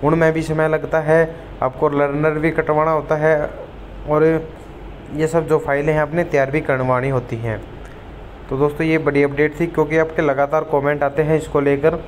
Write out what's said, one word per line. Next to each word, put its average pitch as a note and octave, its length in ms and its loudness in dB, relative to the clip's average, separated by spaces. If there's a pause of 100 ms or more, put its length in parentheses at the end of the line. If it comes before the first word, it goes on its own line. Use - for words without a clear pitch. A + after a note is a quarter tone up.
उनमें D#3+ 300 4
भी D#3+ 80 -2
समय D#3 260 0
लगता D#3 340 0
है, D#3+ 340 4 (280)
आपको C3 280 0
लर्नर C#3+ 480 0
भी D#3 120 2
कटवाना D#3 400 2
होता D#3 260 0
है D3+ 320 2 (580)
और D3+ 160 4 (880)
ये D3+ 140 0
सब D#3+ 200 0
जो D3+ 120 4
फाइलें D3 340 0
हैं D3+ 80 2
आपने D#3 240 0
तैयार C#3 260 0
भी D#3 100 0
करवानी B2+ 480 0
होती B2+ 280 -4
हैं। A2+ 220 -4 (920)
तो C3+ 80 -4
दोस्तों, D3 300 0
ये D#3+ 120 4
बड़ी C#3+ 240 2
अपडेट D3 360 0
थी E3+ 80 0
क्योंकि D#3 300 0
आपके D#3+ 240 0
लगातार C#3+ 500 2
कमेंट C#3+ 320 0
आते C#3+ 200 0
हैं D#3 140 2
इसको D3+ 240 0
लेकर। C#3+ 340 4 (120)